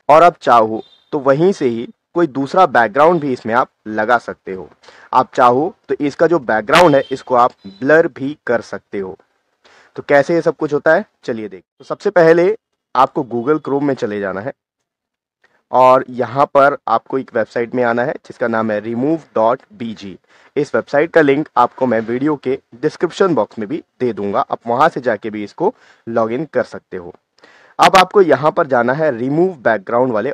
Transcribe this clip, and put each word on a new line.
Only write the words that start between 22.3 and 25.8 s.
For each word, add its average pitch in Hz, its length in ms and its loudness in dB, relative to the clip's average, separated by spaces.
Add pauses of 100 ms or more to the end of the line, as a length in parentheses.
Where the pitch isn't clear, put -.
के 131 200 -6 (180)
डिस्क्रिप्शन 156 600 -2
बॉक्स 107 240 -4
में 104 100 -8
भी 151 140 -10 (160)
दे 123 140 -2
दूंगा, 101 280 -4
आप - 260 -6
वहाँ 135 220 2
से 151 120 -10
जाके 113 280 -4
भी 104 140 -8
इसको 165 300 -6 (340)